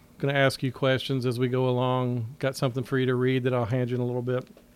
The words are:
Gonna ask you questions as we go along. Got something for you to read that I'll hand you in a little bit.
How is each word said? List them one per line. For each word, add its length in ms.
Gonna 160
ask 280
you 80
questions 560
as 120
we 100
go 200
along. 680
Got 180
something 280
for 140
you 80
to 80
read 300
that 100
I'll 100
hand 260
you 60
in 60
a 40
little 160
bit. 240